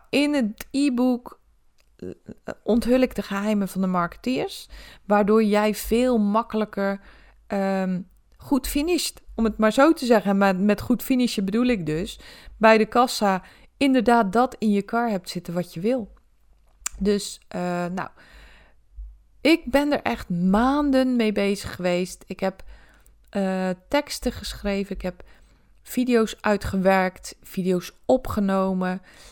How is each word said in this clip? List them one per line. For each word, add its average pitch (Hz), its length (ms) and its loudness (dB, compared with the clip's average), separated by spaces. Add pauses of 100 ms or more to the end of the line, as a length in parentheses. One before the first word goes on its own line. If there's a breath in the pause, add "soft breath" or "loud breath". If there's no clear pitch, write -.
in 294 240 2
het 233 380 -2
e-book, 254 680 -2 (560)
eh, - 140 -14 (540)
onthul 233 380 2
ik 247 140 0
de 202 60 -6
geheimen 202 460 -2
van 190 140 -6
de 190 60 0
marketeers, 247 800 -4 (360 loud breath)
waardoor 214 380 4
jij 208 320 2
veel 240 420 0
makkelijker, 208 840 -2 (480 soft breath)
ehm, 190 540 -2 (360)
goed - 300 -2
finisht, 320 540 -2 (140)
om 226 80 -2
het 220 140 -2
maar 220 140 2
zo 285 220 6
te 320 120 -6
zeggen. 202 320 4
Maar 196 180 4
met 202 260 2
goed - 220 -2
finishen 247 420 0
bedoel 220 200 0
ik 226 200 0
dus 156 340 -6 (380 loud breath)
bij 220 200 6
de 214 80 4
kassa 214 580 0 (340 loud breath)
inderdaad 233 560 4
dat 254 260 2
in 214 120 2
je 202 100 2
kar 233 280 -2
hebt 190 200 -6
zitten 175 240 -10
wat 175 200 -6
je 165 60 -10
wil. 226 340 -4 (840)
Dus, 202 480 -2
eh, 180 380 -4
nou, 175 240 -6 (1300 soft breath)
ik 320 300 2
ben 285 200 2
er 285 100 -2
echt - 280 -6
maanden 254 840 2
mee 220 160 0
bezig 202 440 -4
geweest. 180 520 -4
Ik 185 120 -12
heb, 190 240 -4 (640 soft breath)
eh, 190 400 -2 (200)
teksten 285 420 -4
geschreven, 202 640 -6
ik - 60 -12
heb 180 220 -10 (640 soft breath)
video's 240 540 0
uitgewerkt, 190 1000 0
video's 180 500 -2 (140)
opgenomen, 190 960 0 (300 loud breath)